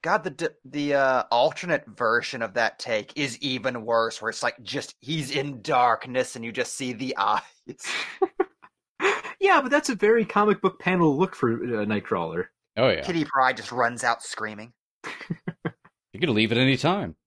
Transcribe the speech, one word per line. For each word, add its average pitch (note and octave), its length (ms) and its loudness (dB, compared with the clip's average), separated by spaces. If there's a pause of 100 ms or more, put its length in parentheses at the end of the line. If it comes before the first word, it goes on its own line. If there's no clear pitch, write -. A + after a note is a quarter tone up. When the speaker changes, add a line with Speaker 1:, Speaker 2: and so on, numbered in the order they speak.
Speaker 1:
God, E3 200 0
the F3+ 60 -4
d-, D#3 180 -6 (160)
the, C#3+ 300 -2
uh, C3 380 2
alternate D3+ 560 0
version A#2 540 -2
of G2+ 120 -6
that A2+ 260 0
take A2 380 -4
is C#3 220 -4
even B2 440 -4
worse, A2+ 380 0
where A2 80 -2
it's - 140 -6
like, A#2+ 200 -4
just, A#2+ 380 -8
he's C#3+ 300 -6
in C#3 300 -4
darkness B2 760 0
and A#2 100 -10
you A#2 60 -8
just A#2+ 240 -4
see B2+ 180 -6
the B2+ 240 -6
eyes. G2+ 240 2 (280)
<laughs> - 220 -10 (1080)
Speaker 2:
<laughs> G4 140 2 (260)
Yeah, F#4+ 220 6
but B3+ 80 -6
that's C#4+ 200 2
a A#3+ 60 0
very G#3+ 300 4
comic G#3 360 2
book F#3 180 0
panel F3 360 4
look F#3 200 0
for, A#2 180 0
uh, A2+ 320 -2
Nightcrawler. F#2 600 -2 (300)
Speaker 3:
Oh, A#2+ 140 4
yeah. D#2+ 120 2
Speaker 1:
Kitty E3 220 -2
Pryde C3 340 2
just A2 140 -12
runs A#2+ 320 0
out A#2 200 0
screaming. G#2+ 500 -10 (300)
<laughs> - 80 -12 (1000)
Speaker 3:
You A2 60 -12
could D#3+ 100 0
leave A2 220 2
at A#2 60 2
any C3 200 4
time. D3+ 380 0 (120)